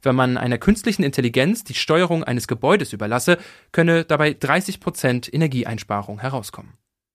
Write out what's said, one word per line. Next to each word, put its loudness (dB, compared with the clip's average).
Wenn 2
man 2
einer -2
künstlichen 2
Intelligenz 0
die -12
Steuerung 0
eines -4
Gebäudes 0
überlasse, 0
könne 4
dabei 2
dreißig -2
Prozent -2
Energieeinsparung -2
herauskommen. -8